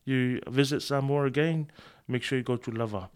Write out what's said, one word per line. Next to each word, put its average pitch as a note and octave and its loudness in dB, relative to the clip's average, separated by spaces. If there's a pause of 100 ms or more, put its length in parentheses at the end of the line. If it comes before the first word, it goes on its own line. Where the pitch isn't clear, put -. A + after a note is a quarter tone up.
you B2+ 2
visit C3+ 2
Samoa C#3 0
again, D3+ 0 (340)
make B2 -2
sure C3 0
you A#2+ -2
go B2 0
to A#2+ -6
Lava. G#2+ -4